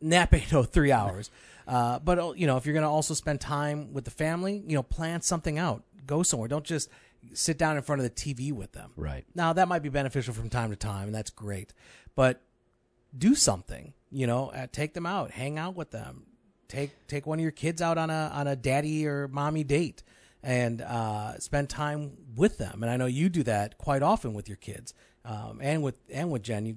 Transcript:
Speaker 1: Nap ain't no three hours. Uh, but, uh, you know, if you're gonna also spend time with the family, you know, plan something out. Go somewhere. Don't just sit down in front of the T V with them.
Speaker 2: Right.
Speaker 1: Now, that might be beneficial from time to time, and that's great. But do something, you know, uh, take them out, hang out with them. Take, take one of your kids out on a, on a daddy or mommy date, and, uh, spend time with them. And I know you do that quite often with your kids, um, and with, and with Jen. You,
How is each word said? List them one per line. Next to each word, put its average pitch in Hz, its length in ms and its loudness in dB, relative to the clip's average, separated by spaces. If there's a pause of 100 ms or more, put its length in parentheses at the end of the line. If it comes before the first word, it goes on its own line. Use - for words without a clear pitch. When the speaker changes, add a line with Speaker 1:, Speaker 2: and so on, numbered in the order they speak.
Speaker 1:
Nap 170 340 6
ain't - 180 4
no 143 100 8
three 139 300 6
hours. 101 380 0 (360)
Uh, 123 320 0
but, 175 200 2
uh, 170 160 -2
you 180 120 0
know, 131 100 6
if 123 80 -2
you're 147 100 0
gonna 156 160 4
also 151 240 2
spend 147 260 -2
time 147 520 -4
with 131 120 -6
the - 60 -10
family, 180 560 -2
you 156 80 -2
know, 139 80 2
plan 165 380 -4
something 156 380 -2
out. 147 240 -2 (240)
Go 147 160 2
somewhere. 117 260 0
Don't 147 160 -2
just 156 240 -2 (460)
sit 151 240 0
down 156 180 2
in 139 60 -2
front 143 180 0
of 127 40 2
the 120 60 0
T - 220 -6
V 131 200 -4
with 107 200 -8
them. - 240 -18
Speaker 2:
Right. 143 280 -6 (100)
Speaker 1:
Now, 165 180 2
that 180 160 4
might 170 140 0
be 143 80 -4
beneficial 131 420 -2
from 113 160 -6
time 117 220 0
to 101 60 -4
time, 101 300 -4
and 107 80 -6
that's 107 160 -6
great. 101 440 -10 (400)
But 131 260 4 (760)
do 190 180 6
something, - 580 0 (180)
you 131 160 -2
know, 123 240 2
uh, 131 220 -8
take 151 220 -4
them 170 120 -6
out, 170 260 -2
hang 139 260 -6
out 180 160 -6
with 170 160 -10
them. 127 340 -12 (440)
Take, 139 220 -4 (180)
take 143 180 -4
one 156 120 -2
of 160 40 0
your 160 80 2
kids 160 320 -2
out 165 160 2
on 160 120 0
a, 156 240 -2
on 143 120 0
a 139 100 2
daddy 147 500 2
or 143 220 -2
mommy 147 360 0
date, 143 380 0 (400)
and, 120 400 2
uh, 110 560 -4
spend 143 320 -2
time 147 420 -4 (240)
with 185 220 4
them. 98 240 -6
And 117 80 0
I 123 80 2
know 127 80 2
you 139 240 4
do 165 140 2
that 107 340 0
quite 139 240 0
often 147 320 2
with 104 140 -8
your 101 100 -10
kids, - 340 -14 (320)
um, 110 380 -10
and 151 200 2
with, 135 120 0 (160)
and 165 200 -4
with 123 120 -2
Jen. 107 240 -4
You, 113 100 -6